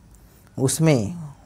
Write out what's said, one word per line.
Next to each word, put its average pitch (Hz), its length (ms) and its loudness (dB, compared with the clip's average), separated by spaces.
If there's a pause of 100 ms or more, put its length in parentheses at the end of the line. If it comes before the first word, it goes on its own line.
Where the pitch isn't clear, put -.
(580)
उसमें 135 560 2 (320)